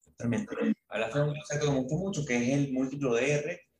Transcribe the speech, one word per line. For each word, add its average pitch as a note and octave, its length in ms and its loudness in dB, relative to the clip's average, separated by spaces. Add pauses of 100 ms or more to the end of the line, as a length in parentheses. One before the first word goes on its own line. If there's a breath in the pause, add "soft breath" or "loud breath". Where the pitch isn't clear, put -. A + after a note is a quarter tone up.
Totalmente. A#2 500 -4 (320)
Hablaste A2+ 300 -2
de D3 80 4
un D3 80 0
concepto D3 320 -4
que C#3+ 60 2
me C3 80 2
gustó C3 160 -2
mucho, F#3+ 300 -2
que B2 100 0
es A#2+ 140 2
el C#3 220 2
múltiplo C3 440 0
de C3 180 2
R D3 280 -2 (180)